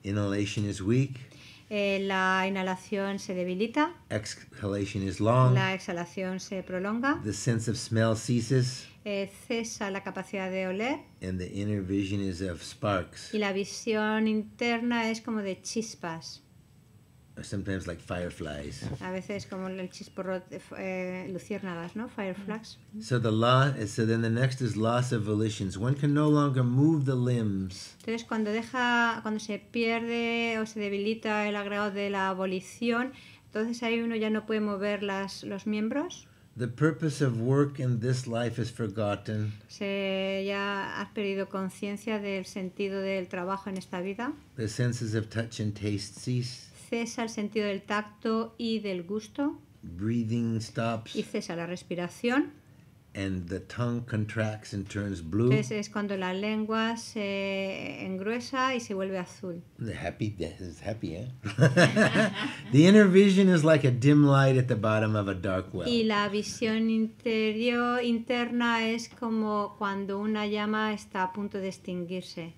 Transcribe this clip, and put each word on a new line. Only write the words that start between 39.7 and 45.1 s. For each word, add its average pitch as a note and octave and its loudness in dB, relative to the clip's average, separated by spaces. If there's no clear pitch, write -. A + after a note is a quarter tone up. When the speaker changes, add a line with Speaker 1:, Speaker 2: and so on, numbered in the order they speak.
Speaker 2:
ya G3+ -4
has G3+ -6
perdido G3 -2
conciencia G3+ -4
del G3 -4
sentido G3 -4
del F#3+ -2
trabajo F#3+ -4
en F#3+ -6
esta F3+ -6
vida. G#3+ -4
Speaker 1:
The A2+ -2
senses A#2 -2